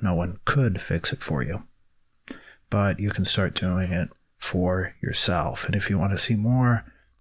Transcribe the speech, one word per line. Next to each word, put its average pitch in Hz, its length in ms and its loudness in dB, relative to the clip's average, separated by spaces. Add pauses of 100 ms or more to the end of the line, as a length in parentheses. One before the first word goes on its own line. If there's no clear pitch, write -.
No 95 120 2
one 87 300 -2
could 117 360 2
fix - 320 -2
it - 100 -6
for 69 200 -2
you. 85 220 -6 (1040)
But 101 320 2
you 101 100 0
can 95 140 -2
start 92 300 2
doing 90 360 0
it 87 200 -2 (280)
for 90 640 0
yourself. - 640 0
And 98 100 -2
if 101 140 -2
you 98 100 0
wanna 98 200 0
see - 180 2
more 120 480 2 (360)